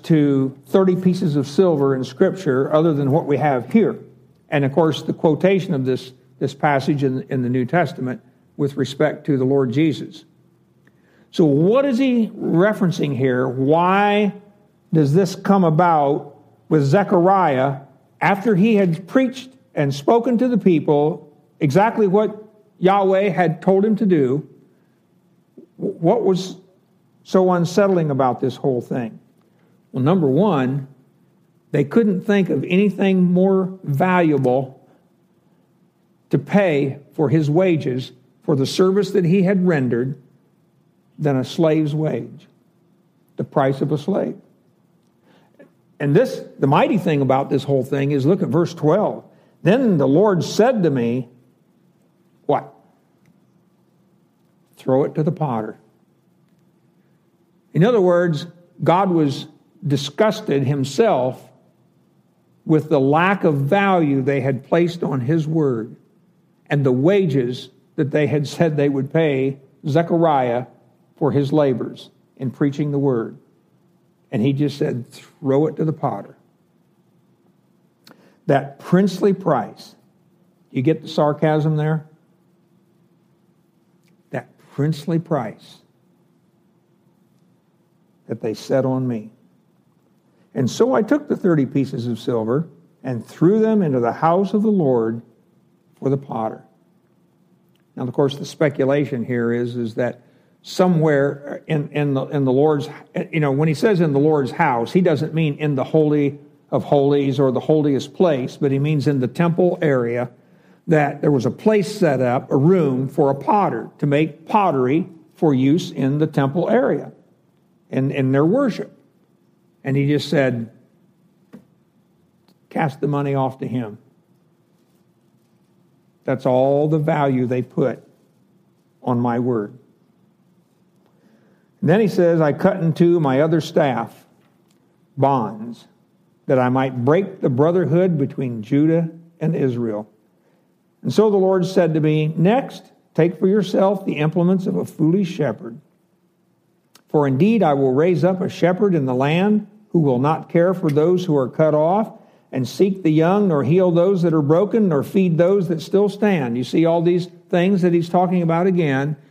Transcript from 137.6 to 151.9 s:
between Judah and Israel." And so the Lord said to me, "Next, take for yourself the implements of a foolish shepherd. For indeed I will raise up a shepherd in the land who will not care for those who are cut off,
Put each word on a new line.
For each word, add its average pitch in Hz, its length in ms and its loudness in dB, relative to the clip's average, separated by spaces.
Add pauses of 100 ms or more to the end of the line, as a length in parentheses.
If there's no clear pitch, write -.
between 123 440 -6
Judah 160 480 0 (300)
and 160 140 -2
Israel." 117 540 -4 (920)
And - 100 -4
so 214 180 2
the 202 60 2
Lord 190 280 2
said 160 300 0
to 156 60 0
me, 156 360 0
"Next, 226 540 -2 (240)
take 170 240 0
for 202 80 0
yourself 196 580 0
the - 120 -6
implements 175 500 0
of 196 80 -4
a 175 100 -4
foolish 165 440 0
shepherd. 117 500 -6 (1300)
For 147 200 0
indeed 185 340 2
I 151 120 2
will 135 180 2
raise 156 320 2
up 185 160 0
a - 80 -4
shepherd 185 460 0
in 147 100 0
the 127 100 -2
land 180 540 0 (220)
who 170 100 2
will 135 180 2
not 151 300 -2
care 175 260 2
for 175 160 -2
those 170 340 2
who 151 120 0
are 127 120 0
cut 156 260 0
off, 180 360 0 (400)